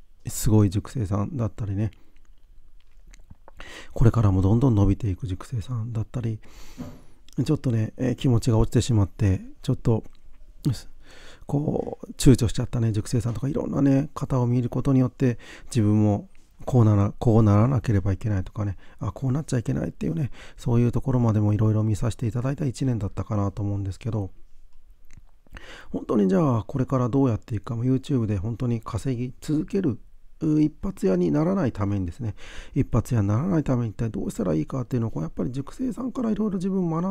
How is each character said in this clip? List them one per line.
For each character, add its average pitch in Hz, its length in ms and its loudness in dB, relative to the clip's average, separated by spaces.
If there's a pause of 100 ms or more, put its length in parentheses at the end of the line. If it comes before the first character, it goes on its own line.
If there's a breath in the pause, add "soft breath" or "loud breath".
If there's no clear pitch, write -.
(260)
す - 220 -2
ご 107 140 8
い 101 60 4
塾 98 200 -4
生 117 160 -4
さ 101 180 -2
ん - 120 -6
だ 117 120 -2
っ - 60 -4
た 117 120 -8
り 101 100 -4
ね、 104 160 -2 (2000 loud breath)
こ - 140 2
れ 110 60 10
か 113 100 2
ら 101 100 6
も 95 100 4
ど 95 140 6
ん 120 60 4
ど 135 80 4
ん 113 60 4
伸 101 100 6
び 98 100 4
て - 140 -4
い 87 80 -4
く - 100 -8
塾 90 180 -8
生 117 160 -6
さ 127 140 -10
ん 117 160 -6
だ 110 120 -4
っ - 20 -4
た - 160 -8
り、 110 180 -4 (1040 loud breath)
ち 156 80 0
ょ 151 40 4
っ 135 40 -4
と 135 100 -2
ね、 110 280 0
え 127 140 0
ー、 113 40 -2
気 - 140 0
持 117 100 4
ち - 100 2
が 110 80 4
落 113 120 4
ち - 40 -4
て 120 80 6
し - 120 0
ま 104 100 6
っ 98 60 2
て、 95 320 2 (200)
ち - 100 -2
ょ - 20 2
っ - 20 2
と、 - 300 2 (1400 loud breath)
こ - 560 -2
う、 - 120 -14
躊 - 240 8
躇 117 100 0
し - 60 -2
ち - 80 0
ゃ - 20 0
っ 117 60 -4
た 123 100 -2
ね、 113 140 2
塾 104 160 -2
生 123 100 0
さ 117 120 -2
ん - 20 -6
と 107 80 -6
か、 131 80 -2
い 147 40 -4
ろ - 140 -2
ん - 40 -6
な 139 100 0
ね、 139 320 4
方 135 260 -2
を 123 80 2
見 123 140 2
る 120 80 -2
こ 127 140 -4
と 143 100 2
に 131 80 6
よ 127 60 4
っ - 40 -4
て、 123 260 0 (280 loud breath)
自 - 160 0
分 107 200 6
も 104 280 2 (360)
こ 123 160 4
う 110 40 8
な 107 100 6
ら、 101 240 2
こ 113 200 6
う 113 40 8
な 101 120 6
ら 107 120 6
な 135 140 2
け - 100 -2
れ 98 100 2
ば 98 120 0
い 95 40 -2
け 113 120 -4
な 101 100 -2
い 92 40 -4
と - 100 -10
か 107 120 -4
ね、 98 120 -4 (220 soft breath)
あ、 107 120 -4
こ - 160 -6
う 123 40 0
な 143 100 0
っ - 40 -10
ち - 100 -2
ゃ 123 40 0
い 110 40 -4
け 135 100 -4
な - 120 -2
い - 40 -6
っ - 20 -8
て - 140 -8
い - 40 -2
う 165 60 -4
ね、 156 160 -4 (260 loud breath)
そ - 180 0
う 120 40 6
い 120 80 4
う 117 40 2
と 117 100 0
こ 135 120 0
ろ 127 60 2
ま 117 140 4
で 107 60 2
も 104 140 4
い 104 40 2
ろ 110 140 4
い - 20 2
ろ 107 100 2
見 110 120 0
さ 113 160 -2
せ - 60 -8
て 120 100 -4
い 107 40 -2
た 123 100 -4
だ 131 100 -2
い 147 40 -4
た 151 100 -4
一 135 200 -2
年 123 120 0
だ 98 100 -4
っ - 40 -4
た - 120 -6
か 113 120 -4
な 101 160 0
と - 100 -8
思 101 140 -2
う - 20 -2
ん 101 60 -4
で 95 80 -4
す - 80 -12
け 117 120 -6
ど、 101 200 -4 (1600 loud breath)
本 - 140 -6
当 254 120 0
に 202 100 6
じ 185 80 4
ゃ 143 220 4
あ、 104 60 -2
こ - 160 -4
れ 127 60 2
か 135 120 0
ら 123 120 2
ど 135 140 4
う 135 60 4
や 110 60 2
っ - 40 -4
て - 160 -8
い 101 40 -4
く - 60 -10
か、 120 100 -6
YouTube 127 500 0
で 104 120 0
本 107 200 -4
当 127 100 -2
に 117 140 0
稼 127 340 -4
ぎ 127 260 -6
続 156 240 0
け 196 160 -2
る、 143 180 0 (420)
う、 151 200 2
一 151 200 2
発 196 240 -4
屋 185 100 4
に 180 160 2
な 147 120 2
ら 185 120 2
な 185 120 0
い 107 40 0
た 104 140 -2
め 101 140 0
に 92 60 -2
で 85 80 -4
す - 60 -16
ね、 110 160 -6 (380 loud breath)
一 139 160 0
発 117 240 0
屋 113 80 2
に 98 60 2
な 107 100 2
ら 147 60 0
な 180 160 2
い 147 40 0
た 131 120 0
め 120 100 0
に 110 60 -4
一 - 20 -16
体 117 160 -4
ど 196 140 -6
う 196 80 -4
し - 20 -14
た - 100 -4
ら 180 100 0
い 156 80 2
い 147 40 -2
か 135 160 -6
っ 117 40 -6
て - 100 -4
い 123 40 0
う - 20 0
の 113 80 -2
を、 - 20 -6
こ - 80 -6
う、 156 40 -4
や 160 60 -6
っ - 20 -8
ぱ - 120 -6
り 143 80 -2
塾 135 240 -8
生 254 180 -4
さ - 80 -10
ん 247 100 -6
か 262 120 -4
ら 220 80 0
い 208 40 0
ろ 214 120 -2
い 196 40 -2
ろ 196 60 -2
自 185 120 -2
分 185 200 0
学 160 220 -2